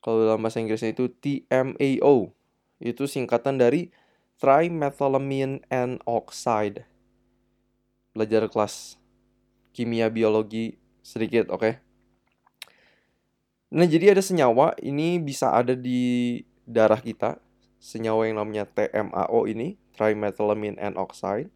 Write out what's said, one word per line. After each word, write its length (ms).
Kalau 180
dalam 160
bahasa 240
Inggrisnya 320
itu 160
T 400
M 320
A 80
O. 240
Itu 320
singkatan 480
dari 320
trimethylamine 1300
N 340
oxide. 800
Belajar 380
kelas 480
kimia 380
biologi 680
sedikit, 540
oke? 260
Nah, 140
jadi 240
ada 80
senyawa, 640
ini 340
bisa 320
ada 220
di 720
darah 320
kita. 400
Senyawa 480
yang 160
namanya 240
T 240
M 240
A 160
O 160
ini, 320
trimethylamine 800
N 240
oxide. 560